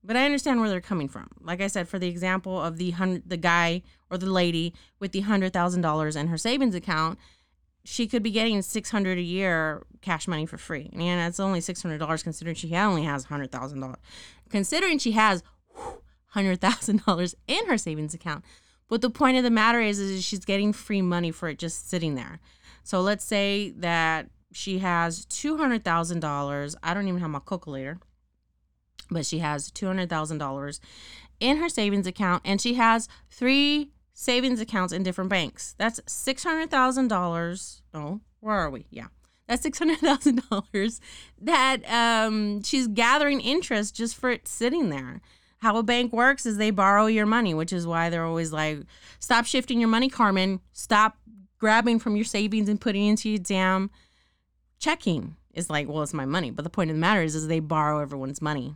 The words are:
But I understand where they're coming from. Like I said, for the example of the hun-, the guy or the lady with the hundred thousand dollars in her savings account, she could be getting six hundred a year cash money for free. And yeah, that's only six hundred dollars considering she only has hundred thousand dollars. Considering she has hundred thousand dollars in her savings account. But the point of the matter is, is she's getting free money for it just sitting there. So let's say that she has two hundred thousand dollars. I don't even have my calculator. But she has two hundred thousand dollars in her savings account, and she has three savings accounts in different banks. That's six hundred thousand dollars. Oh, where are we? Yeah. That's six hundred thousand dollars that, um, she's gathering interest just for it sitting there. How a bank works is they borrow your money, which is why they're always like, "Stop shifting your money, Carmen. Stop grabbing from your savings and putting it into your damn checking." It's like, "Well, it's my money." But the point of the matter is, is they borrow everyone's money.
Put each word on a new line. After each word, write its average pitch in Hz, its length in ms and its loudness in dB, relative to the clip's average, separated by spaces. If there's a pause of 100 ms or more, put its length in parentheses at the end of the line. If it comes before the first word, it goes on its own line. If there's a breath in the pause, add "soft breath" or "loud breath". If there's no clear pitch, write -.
But 220 120 -2
I 262 80 4
understand 277 360 2
where 220 80 2
they're 185 120 0
coming 160 280 -2
from. - 200 -14 (120)
Like 175 200 -6
I 196 80 -2
said, 180 200 -4
for 196 100 -6
the 180 100 -2
example 185 520 -2
of 165 160 -4
the 175 140 -2
hun-, 185 340 -2
the 180 120 -6
guy 170 460 2 (280 soft breath)
or 180 80 -6
the 185 80 -4
lady 170 480 0 (240 soft breath)
with 196 140 -6
the 190 80 -2
hundred 196 320 2
thousand 180 280 2
dollars 156 360 0
in 151 100 -2
her 165 120 -2
savings 240 360 0
account, 160 440 -2 (680 soft breath)
she - 220 -2
could 226 160 0
be 220 80 -2
getting 214 320 2
six - 280 -4
hundred 185 280 2
a 180 40 -2
year 170 600 0 (180)
cash 170 280 -2
money 156 160 -2
for - 140 -10
free. 151 340 -10
And 170 100 -6
yeah, 175 140 0
that's 170 240 -2
only 190 200 0
six 175 220 -8
hundred 156 160 -6
dollars 156 240 -2
considering 165 340 -8
she 165 200 -8
only 185 280 2
has 143 200 -2
hundred 143 280 -8
thousand 135 280 -8
dollars. 131 180 -10 (520 loud breath)
Considering 302 480 0
she 233 140 0
has 208 300 4 (840 soft breath)
hundred 190 340 0
thousand 202 440 2
dollars 180 300 0 (120)
in 415 200 0
her 262 120 2
savings 151 340 -6
account. 160 320 -8 (440 soft breath)
But 226 140 0
the 247 80 0
point 254 280 4
of 247 60 2
the 240 60 4
matter 233 300 4
is, 208 180 0
is 196 260 -4
she's 185 200 -6
getting 202 280 0
free 208 280 -2
money 175 300 0
for 160 180 -8
it 147 100 -8
just - 300 -8
sitting 160 260 -2
there. 123 260 -10 (440 soft breath)
So 185 160 -2
let's 196 240 0
say 202 520 0
that 165 520 0 (220)
she 190 300 -4
has 170 460 0
two 302 320 -4
hundred 254 260 0
thousand 170 360 0
dollars. 143 640 -4
I 165 100 -2
don't 202 140 -2
even 180 140 -2
have 160 100 -4
my 143 160 -6
calculator. 147 520 -8 (1120)
But 165 160 -2
she 165 140 -2
has 147 300 -4
two - 160 -6
hundred 185 220 -2
thousand 156 300 -4
dollars 139 420 -6 (580 loud breath)
in 269 200 4
her 339 100 0
savings 202 380 0
account, 180 380 0
and 196 160 0
she 240 140 -2
has 226 340 4 (220 loud breath)
three 285 600 2 (240)
savings 254 460 0
accounts 190 320 -2
in 180 100 -2
different 185 260 -2
banks. - 480 -2
That's 226 300 -2
six - 380 -4
hundred 320 260 0
thousand 254 380 2
dollars. 175 760 -2 (100)
Oh, 160 280 -8 (200)
where 214 160 -2
are 160 140 0
we? 131 200 -12
Yeah. - 180 -16 (400)
That's 254 140 0
six - 160 -4
hundred 320 200 2
thousand 269 500 4
dollars 208 520 -2 (420 loud breath)
that, 262 480 4
um, 220 720 2
she's 254 260 0
gathering 262 520 4
interest 240 540 -2
just 226 220 -4
for 254 140 0
it - 180 -4
sitting 330 400 0
there. 131 320 -8 (380 soft breath)
How 220 180 2
a 233 60 2
bank 240 300 2
works 254 340 4
is 214 100 0
they 214 140 2
borrow 202 360 6
your 214 200 4
money, 214 280 2
which 160 180 -2
is 170 140 -2
why 165 220 0
they're 170 160 0
always 165 280 -2
like, 156 260 -2 (400 loud breath)
"Stop 240 260 2
shifting 247 340 0
your 233 120 4
money, 240 180 4
Carmen. 190 520 2 (120)
Stop 214 460 2 (400)
grabbing 226 400 4
from 214 180 0
your 214 80 0
savings 208 440 0
and 208 120 0
putting 202 260 0
it 208 40 6
into 214 180 2
your 214 100 0
damn 190 520 0 (880 soft breath)
checking." 165 580 -2 (160)
It's 170 160 -6
like, 147 180 -2
"Well, 151 160 -4
it's 143 120 -4
my 139 100 -4
money." 147 260 -2
But - 120 -8
the 170 80 -6
point 165 200 0
of 156 60 0
the 156 40 0
matter 185 220 4
is, 156 120 -2
is 156 120 -4
they 160 140 0
borrow 151 400 0
everyone's 139 400 -8
money. 147 360 -4